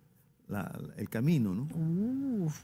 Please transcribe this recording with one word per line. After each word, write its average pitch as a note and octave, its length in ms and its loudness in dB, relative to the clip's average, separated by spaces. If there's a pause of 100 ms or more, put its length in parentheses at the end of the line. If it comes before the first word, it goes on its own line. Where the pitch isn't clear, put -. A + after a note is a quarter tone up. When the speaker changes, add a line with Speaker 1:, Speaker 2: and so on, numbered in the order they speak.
(460)
Speaker 1:
la, - 320 -4 (180)
el G#2 120 -4
camino, A#2+ 460 4
¿no? F3+ 880 0
Speaker 2:
Uf, D3+ 200 -2